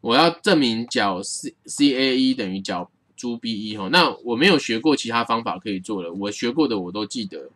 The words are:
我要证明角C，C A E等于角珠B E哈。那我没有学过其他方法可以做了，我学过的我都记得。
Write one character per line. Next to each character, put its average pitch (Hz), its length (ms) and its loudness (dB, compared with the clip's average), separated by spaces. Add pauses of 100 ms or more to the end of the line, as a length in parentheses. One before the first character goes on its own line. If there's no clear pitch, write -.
我 117 160 2
要 170 140 6
证 175 280 2
明 117 280 2
角 101 360 0
C，C - 720 0
A 127 220 2
E 131 160 2
等 117 180 -4
于 95 80 -4
角 95 320 -6 (240)
珠 - 220 -6
B 113 320 -6
E 208 80 -8
哈。 190 160 -6
那 165 180 4 (140)
我 120 100 -2
没 131 120 4
有 180 120 6
学 113 220 -2
过 143 160 4
其 117 140 -4
他 117 120 0
方 117 220 -2
法 92 140 -4
可 101 100 -10
以 98 100 -4
做 95 240 -8
了， 85 100 -8
我 101 180 -6
学 117 200 -4
过 151 160 0
的 117 120 -2
我 90 120 -6
都 104 140 -6
记 107 220 -8
得。 80 300 -14